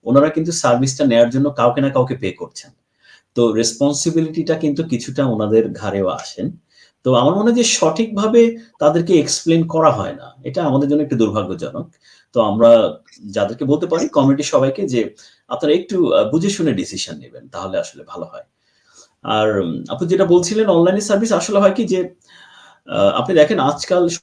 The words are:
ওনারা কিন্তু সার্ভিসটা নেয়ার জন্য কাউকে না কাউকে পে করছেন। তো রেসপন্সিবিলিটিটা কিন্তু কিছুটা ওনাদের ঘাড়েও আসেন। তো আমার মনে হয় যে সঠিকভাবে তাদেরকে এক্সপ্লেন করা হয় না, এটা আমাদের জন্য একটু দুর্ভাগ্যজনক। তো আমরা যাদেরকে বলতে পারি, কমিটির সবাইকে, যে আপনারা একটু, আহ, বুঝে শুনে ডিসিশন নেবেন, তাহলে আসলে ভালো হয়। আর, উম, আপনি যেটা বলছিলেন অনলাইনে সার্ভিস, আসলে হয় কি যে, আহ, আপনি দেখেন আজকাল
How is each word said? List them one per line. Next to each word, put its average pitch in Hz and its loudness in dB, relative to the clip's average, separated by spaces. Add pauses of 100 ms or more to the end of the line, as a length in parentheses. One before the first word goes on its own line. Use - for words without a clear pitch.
ওনারা 139 4
কিন্তু 160 -4
সার্ভিসটা 131 0
নেয়ার 120 4
জন্য 139 0
কাউকে 120 0
না 135 0
কাউকে 131 0
পে 95 -6
করছেন। - -16 (640)
তো 117 2
রেসপন্সিবিলিটিটা 156 -2
কিন্তু 156 -2
কিছুটা 135 -4
ওনাদের 110 0
ঘাড়েও 98 -4
আসেন। - -6 (480)
তো 127 2
আমার 135 4
মনে 208 0
হয় 233 2
যে 240 2
সঠিকভাবে 220 2 (200)
তাদেরকে 165 2
এক্সপ্লেন 165 0
করা 160 2
হয় 120 -4
না, - -20 (100)
এটা 170 -6
আমাদের 139 0
জন্য 147 0
একটু 139 -4
দুর্ভাগ্যজনক। 95 -4 (400)
তো 120 0
আমরা 113 4 (320)
যাদেরকে 104 -4
বলতে 151 0
পারি, 175 -2
কমিটির 139 2
সবাইকে, 139 0
যে 120 -2 (340)
আপনারা 147 0
একটু, 180 0
আহ, 110 2
বুঝে 170 0
শুনে 160 -2
ডিসিশন - -8
নেবেন, 62 -20
তাহলে 92 -8
আসলে - -10
ভালো 87 -14
হয়। - -18 (760)
আর, 107 0
উম, 82 -6
আপনি 160 -6
যেটা 190 2
বলছিলেন 180 2
অনলাইনে 185 2
সার্ভিস, 214 0
আসলে 196 0
হয় 196 4
কি 226 -2
যে, 180 -4 (720)
আহ, 101 0
আপনি 190 -2
দেখেন 147 4
আজকাল 131 0 (140)